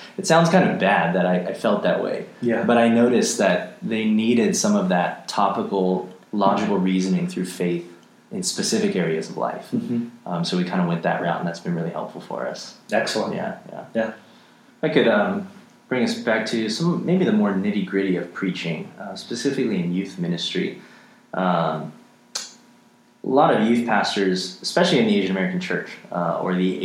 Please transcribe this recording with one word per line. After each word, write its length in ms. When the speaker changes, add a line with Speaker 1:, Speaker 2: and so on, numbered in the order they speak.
Speaker 1:
it 100
sounds 220
kind 220
of 80
bad 360
that 120
I, 100
I 40
felt 300
that 200
way, 220
Speaker 2:
Yeah. 240
Speaker 1:
but 140
I 100
noticed 480
that 460
they 240
needed 500
some 180
of 140
that 400
topical, 800
logical 460
reasoning 500
through 160
faith 400
in 100
specific 540
areas 320
of 80
life. 360
Speaker 2:
Mm-hmm. 340
Speaker 1:
Um, 180
so 120
we 80
kinda 220
went 160
that 180
route, 180
and 80
that's 140
been 140
really 160
helpful 320
for 260
us. 280
Speaker 2:
Excellent. 440
Speaker 1:
Yeah, 240
yeah. 140
Speaker 2:
Yeah. 180
Speaker 1:
I 60
could, 180
um, 400
bring 120
us 120
back 320
to 240
some, 340
maybe 220
the 60
more 200
nitty-gritty 640
of 160
preaching, 560
uh, 160
specifically 680
in 80
youth 260
ministry. 600
Um, 580
a 920
lot 260
of 120
youth 200
pastors, 760
especially 360
in 80
the 100
Asian 140
American 300
church, 300
uh, 300
or 120
the 300